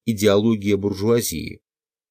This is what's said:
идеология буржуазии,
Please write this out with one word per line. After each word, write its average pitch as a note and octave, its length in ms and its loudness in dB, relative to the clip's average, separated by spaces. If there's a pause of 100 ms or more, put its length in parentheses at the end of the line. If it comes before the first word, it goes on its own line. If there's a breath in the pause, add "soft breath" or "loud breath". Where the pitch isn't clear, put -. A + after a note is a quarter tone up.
идеология G#2 720 2
буржуазии, G2+ 840 -4 (500)